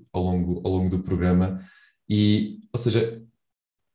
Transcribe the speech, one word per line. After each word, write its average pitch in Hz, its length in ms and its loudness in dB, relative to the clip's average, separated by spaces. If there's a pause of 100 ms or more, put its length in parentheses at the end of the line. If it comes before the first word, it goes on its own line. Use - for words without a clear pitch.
(120)
ao - 100 -4
longo, 90 440 -2
ao 92 60 0
longo 92 180 0
do 92 100 0
programa. 90 600 0 (500)
E, 104 500 2 (140)
ou 123 40 -4
seja, 113 440 0 (720)